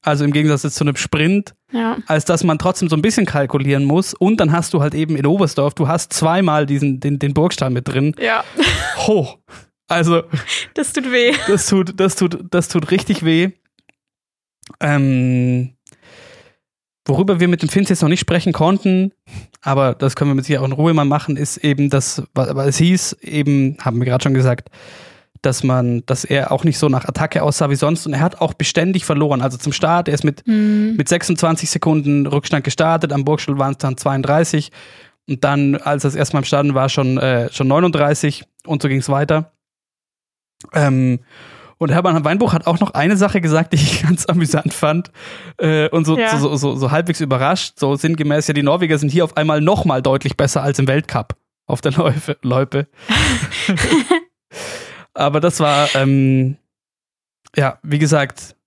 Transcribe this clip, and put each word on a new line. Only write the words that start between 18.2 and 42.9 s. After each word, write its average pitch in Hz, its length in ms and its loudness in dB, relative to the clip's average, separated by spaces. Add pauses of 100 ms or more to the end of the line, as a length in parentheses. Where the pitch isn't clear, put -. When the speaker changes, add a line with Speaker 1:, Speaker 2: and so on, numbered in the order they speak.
Speaker 1:
sprechen 170 320 0
konnten, 185 600 2 (500)
aber 135 320 2
das 135 220 0
können 143 140 0
wir 139 40 2
mit 135 100 0
Sicherheit 139 200 -2
auch 131 60 -2
in 135 60 -4
Ruhe 160 180 2
mal 151 120 4
machen, 143 300 0
ist 143 220 -6
eben 143 320 0
das, 139 320 -2 (120)
wa-, 131 200 -2
wa-, 135 120 -2
es 139 120 0
hieß 175 440 2
eben, 143 580 0
haben 120 180 -2
wir 123 80 0
gerade 127 160 0
schon 135 120 2
gesagt, 127 340 0 (720)
dass 131 220 -2
man, 123 400 0
dass - 220 -2
er 139 260 0
auch - 120 -2
nicht 160 140 2
so 147 120 2
nach 131 160 -2
Attacke 156 360 -2
aussah 147 280 0
wie 143 40 2
sonst. 151 320 -2
Und 156 60 -4
er 135 80 -2
hat 170 220 0
auch 160 100 0
beständig 170 540 -2
verloren. 143 340 0
Also 127 160 -2
zum 143 160 -4
Start, 170 340 0
er 147 80 -2
ist 143 80 -2
mit, 147 240 -2
Speaker 2:
Mhm. 214 520 2
Speaker 1:
mit 143 100 0
sechsundzwanzig 165 640 0
Sekunden 143 560 2
Rückstand 143 360 -2
gestartet. 160 480 0
Am 139 140 -2
Burgstall 147 340 -2
waren 139 140 0
es 135 60 -8
dann 131 180 -2
zweiunddreißig. 143 760 0 (560)
Und 131 160 -4
dann, 143 340 2
als 143 280 -2
er 143 60 2
das 135 40 -10
erste 147 220 -2
Mal 139 40 2
im 131 40 -4
Stadion 143 300 0
war, 135 160 2
schon, 131 260 0
äh, 123 380 0
schon 131 140 0
neununddreißig. 147 760 0 (220)
Und 151 160 -4
so 151 60 -2
ging's 135 200 -2
weiter. 147 420 0 (1200)
Ähm, 131 460 2 (580)
und 156 120 0
Hermann 165 320 2
Weinbuch 190 300 2
hat 170 140 0
auch 170 120 2
noch 202 120 0